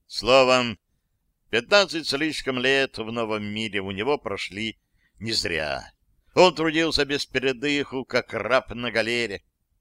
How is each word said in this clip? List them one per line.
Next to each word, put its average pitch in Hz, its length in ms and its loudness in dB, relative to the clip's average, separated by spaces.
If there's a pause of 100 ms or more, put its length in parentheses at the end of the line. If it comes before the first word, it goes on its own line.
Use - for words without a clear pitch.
Словом, 127 720 4 (680)
пятнадцать 185 580 2
слишком 139 520 -2
лет 135 380 2
в 110 140 -8
новом 107 320 -2
мире 104 380 -4
у 98 100 -6
него 117 260 -2
прошли 101 640 -8 (400)
не 113 120 -6
зря. 78 600 -4 (420)
Он 175 200 6
трудился 156 520 0
без 139 200 -4
передыху, 135 800 -2
как - 280 -2
раб 110 380 0
на 120 200 -6
галере. 110 520 -2 (380)